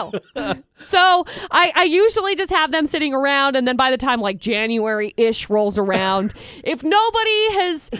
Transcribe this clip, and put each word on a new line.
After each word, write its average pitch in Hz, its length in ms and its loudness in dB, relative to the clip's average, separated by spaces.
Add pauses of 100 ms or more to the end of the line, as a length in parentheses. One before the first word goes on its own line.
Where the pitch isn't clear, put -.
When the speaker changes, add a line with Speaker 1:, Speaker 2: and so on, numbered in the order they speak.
(360)
Speaker 1:
know. 214 280 -4
Speaker 2:
<laughs> - 80 -20 (160)
Speaker 1:
So 359 380 4 (260)
I, 359 240 2
I 359 80 2
usually 392 520 2
just 359 160 -4
have 320 200 0
them 311 160 0
sitting 302 260 -2
around, 277 420 2
and 254 120 0
then 254 100 0
by 262 140 2
the 262 60 0
time, 247 220 -2
like, 202 200 -4
January-ish 220 1080 -2
rolls 208 300 0
around, 190 560 0 (160)
Speaker 2:
<laughs> - 140 -20
Speaker 1:
if 269 200 -6
nobody 440 680 2
has, 359 340 -2 (120)